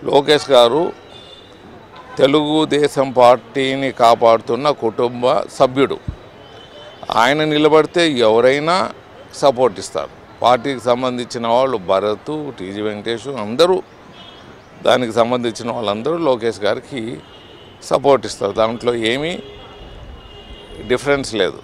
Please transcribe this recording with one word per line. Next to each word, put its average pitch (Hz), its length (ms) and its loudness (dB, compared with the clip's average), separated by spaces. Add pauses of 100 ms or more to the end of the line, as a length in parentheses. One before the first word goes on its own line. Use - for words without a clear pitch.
లోకేష్ 143 460 2
గారు 120 260 6 (1400)
తెలుగుదేశం 147 880 2 (120)
పార్టీని 131 720 4 (140)
కాపాడుతున్న 117 680 4 (140)
కుటుంబ 120 500 -2 (240)
సభ్యుడు. 127 400 2 (1200)
ఆయన 139 200 2 (140)
నిలబడితే 151 480 4 (260)
ఎవరైనా 135 480 2 (640)
సపోర్ట్ 123 420 2
ఇస్తారు. - 300 -10 (300)
పార్టీకి 123 460 0
సంబంధించిన 123 560 -4 (100)
వాళ్ళు 127 240 0 (120)
భరత్, 101 420 -2 (260)
టీజీ 98 280 -8
వెంకటేష్ 107 420 -8 (160)
అందరూ, 156 320 2 (1080)
దానికి 120 320 0
సంబంధించిన 117 560 -2
వాళ్ళందరూ 113 400 -4 (140)
లోకేష్ 113 360 -2
గారికి 120 360 -4 (880)
సపోర్ట్ 135 400 2
ఇస్తారు. - 320 -6
దాంట్లో 113 300 -2 (200)
ఏమీ 147 200 -4 (1600)
డిఫరెన్స్ 135 420 -2 (100)
లేదు. 78 220 -4